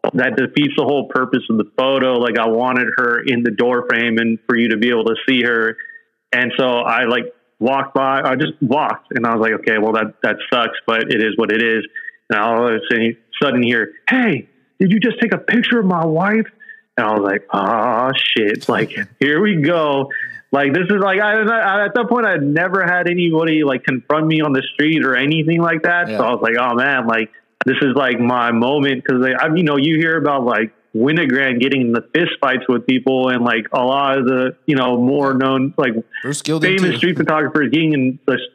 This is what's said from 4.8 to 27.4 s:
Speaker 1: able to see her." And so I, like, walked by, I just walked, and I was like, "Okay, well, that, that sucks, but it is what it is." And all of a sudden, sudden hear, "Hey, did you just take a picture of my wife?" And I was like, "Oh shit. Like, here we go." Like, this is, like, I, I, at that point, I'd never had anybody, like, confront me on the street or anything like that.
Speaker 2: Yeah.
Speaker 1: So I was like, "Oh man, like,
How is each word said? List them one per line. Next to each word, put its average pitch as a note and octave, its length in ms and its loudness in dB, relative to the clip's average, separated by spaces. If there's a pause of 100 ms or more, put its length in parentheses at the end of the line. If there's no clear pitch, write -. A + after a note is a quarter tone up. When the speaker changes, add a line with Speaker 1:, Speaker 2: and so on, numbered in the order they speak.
Speaker 1:
able A2+ 160 0
to A2+ 100 0 (120)
see B2+ 160 2
her." A2+ 320 0 (560)
And B2 260 0
so C3+ 80 2 (140)
I, A#2+ 260 0
like, A#2+ 280 -2 (260)
walked C3+ 340 -2
by, C3+ 300 0
I C3 120 0
just D3 260 -2
walked, B2 540 -2
and A#2 120 -2
I A2+ 80 0
was G#2+ 60 0
like, A2 200 0
"Okay, A2 180 0
well, G#2+ 140 2
that, A2 200 -2 (100)
that G#2+ 140 0 (140)
sucks, A#2 260 0 (100)
but A2+ 260 0
it G#2+ 80 2
is G#2+ 140 0
what A2 160 0
it A2+ 100 2
is." A2+ 240 0 (440)
And G#2+ 100 2
all A#2 280 0
of A#2 60 2
a A2 60 -2 (100)
sudden, A2+ 280 0 (240)
sudden B2 220 2
hear, A#2 280 0 (180)
"Hey, A3+ 380 0 (320)
did F#3+ 120 4
you A3 80 4
just A3+ 200 0
take A#3 140 2
a F3 40 0
picture A#3 420 2
of G3+ 60 0
my E3+ 200 2
wife?" G3 420 0 (500)
And A#2 80 0
I G#2+ 80 0
was G#2 80 0
like, G2+ 320 -2
"Oh A2+ 640 0
shit. - 540 -2
Like, A2 260 -2 (240)
here D3+ 220 2
we G3+ 200 0
go." D3 480 0 (440)
Like, C#3 200 2
this F3+ 160 0
is, G3+ 120 2
like, G3 200 0
I, G#3 220 0
I, G#3 420 0
at G3+ 100 -4
that A#3+ 140 0
point, A#3 160 2
I'd E3+ 180 0
never F3+ 400 0
had F3 260 0
anybody, E3 540 2
like, C3+ 220 -2
confront D3 420 0
me D#3 140 2
on D3+ 100 0
the C3+ 100 2 (120)
street D3+ 320 0
or C3 100 0
anything D#3 460 0
like E3 220 0
that. F3 260 0
Speaker 2:
Yeah. A2 80 -4
Speaker 1:
So B2+ 80 0
I C3 60 0
was A#2+ 100 -2
like, A2+ 180 0
"Oh B2 160 0
man, B2+ 320 0
like, A2+ 220 -2 (360)